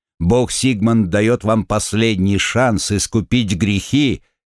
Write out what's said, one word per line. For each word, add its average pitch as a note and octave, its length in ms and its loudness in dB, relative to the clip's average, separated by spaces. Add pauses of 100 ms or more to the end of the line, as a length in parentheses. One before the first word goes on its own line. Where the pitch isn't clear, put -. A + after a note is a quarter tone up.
(200)
Бог A2+ 320 2
Сигмунд A2+ 580 0
даёт A2 340 0
вам G#2+ 200 0
последний G2+ 760 0
шанс A2+ 540 -2
искупить G#2 640 -2
грехи, G#2 680 0 (240)